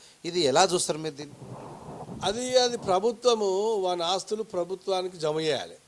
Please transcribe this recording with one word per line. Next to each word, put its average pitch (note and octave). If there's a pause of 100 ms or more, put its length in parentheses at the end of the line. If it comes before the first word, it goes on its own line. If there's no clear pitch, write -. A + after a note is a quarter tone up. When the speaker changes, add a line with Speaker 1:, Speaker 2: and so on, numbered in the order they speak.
(240)
Speaker 1:
ఇది E3+
ఎలా D3+
చూస్తారు E3+
మీరు D#3
దీన్ని? C#3+ (920)
Speaker 2:
అది, B3
అది B3
ప్రభుత్వము G#3+
వాని F3+
ఆస్తులు F#3
ప్రభుత్వానికి F#3
జమ D#3
చేయాలి. A2+ (120)